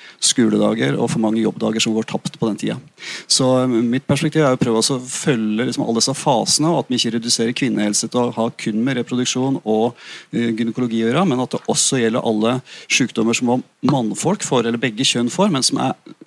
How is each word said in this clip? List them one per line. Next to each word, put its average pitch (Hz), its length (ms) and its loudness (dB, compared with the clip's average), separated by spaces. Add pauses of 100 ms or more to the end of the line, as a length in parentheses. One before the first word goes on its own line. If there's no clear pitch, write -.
(200)
skoledager 110 760 2
og 113 160 0
for 113 100 0
mange 110 160 2
jobbdager 110 460 0
som 110 100 0
går 110 140 -2
tapt - 300 -6
på 113 100 0
den 101 100 -4
tida. 110 160 -4 (560)
Så, 131 160 2 (160)
eh, 127 40 0 (280)
mitt 135 160 -4
perspektiv 156 320 2
er 127 140 4
å - 20 0
prøve 113 240 2
å 135 160 0
følge, 123 720 -2
liksom, 113 180 -2
alle 113 140 0
disse 135 160 0
fasene, 143 500 0
og 156 160 2
at - 80 -6
vi 123 80 0
ikke 117 160 -2
reduserer 117 400 -2
kvinnehelse 107 560 0
til 123 140 2
å 120 100 -2
ha 117 140 0 (100)
kun 110 240 -2
med 131 140 0
reproduksjon 127 680 -2
og, 110 320 0 (380)
eh, 117 180 0
gynekologi 113 540 -2
å 117 80 2
gjøre, 175 180 2
men 123 80 0
at 123 120 -4
det - 140 -6
også - 380 0
gjelder 113 240 0
alle 117 340 0 (280)
sykdommer 113 500 0
som 127 240 0 (240)
mannfolk 143 560 0
får, 120 240 0
eller 117 160 0
begge 127 240 -2
kjønn 120 240 0
får, 202 180 2
men 135 140 0
som - 140 0
er, 127 180 0 (320)